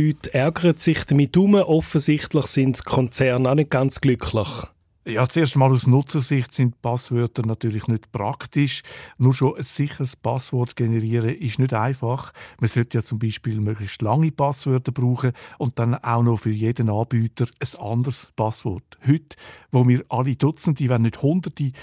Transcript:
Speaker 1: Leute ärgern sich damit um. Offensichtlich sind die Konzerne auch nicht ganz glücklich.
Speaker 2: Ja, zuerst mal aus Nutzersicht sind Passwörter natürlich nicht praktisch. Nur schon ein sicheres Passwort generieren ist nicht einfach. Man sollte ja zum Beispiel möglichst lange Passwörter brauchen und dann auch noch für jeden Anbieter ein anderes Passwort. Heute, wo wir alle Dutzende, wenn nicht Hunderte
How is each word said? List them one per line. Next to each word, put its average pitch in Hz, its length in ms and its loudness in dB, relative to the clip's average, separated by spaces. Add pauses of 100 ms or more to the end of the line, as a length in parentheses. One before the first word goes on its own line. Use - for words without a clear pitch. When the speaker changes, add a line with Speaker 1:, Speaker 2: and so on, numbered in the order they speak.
Speaker 1:
Leute - 260 -4
ärgern 160 440 2
sich - 280 0
damit 143 320 2
um. 202 180 6
Offensichtlich 156 920 2
sind 131 300 2
die - 60 -8
Konzerne 127 680 0
auch 135 60 2
nicht 147 140 2
ganz 135 320 0
glücklich. 117 480 0 (560)
Speaker 2:
Ja, 117 220 0
zuerst 160 280 0
mal 135 160 4
aus 127 160 2
Nutzersicht 135 680 2
sind 123 280 0
Passwörter 120 640 -2
natürlich 110 420 -4
nicht 113 240 -2
praktisch. 127 720 -4 (340)
Nur 127 160 4
schon 131 240 0
ein - 60 -6
sicheres 143 520 -6
Passwort 123 600 -4
generieren 113 600 0
ist 127 240 -6
nicht 131 140 2
einfach. 120 580 -4 (280)
Man 110 100 0
sollte 117 300 -2
ja 107 40 -2
zum 117 140 -6
Beispiel 110 420 -4
möglichst 104 420 -6
lange 143 300 2
Passwörter 139 600 -2
brauchen 123 420 0 (240)
und 131 220 -4
dann 117 160 2
auch 117 260 0
noch 120 160 4
für 107 140 -2
jeden 110 380 0
Anbieter 113 580 -2 (120)
ein - 220 -8
anderes 120 540 -4
Passwort. - 680 -6
Heute, 151 300 2 (360)
wo 123 160 4
wir 123 200 4
alle 131 280 -2
Dutzende, 143 520 0
wenn 120 140 2
nicht 113 220 -2
Hunderte 151 480 -2 (120)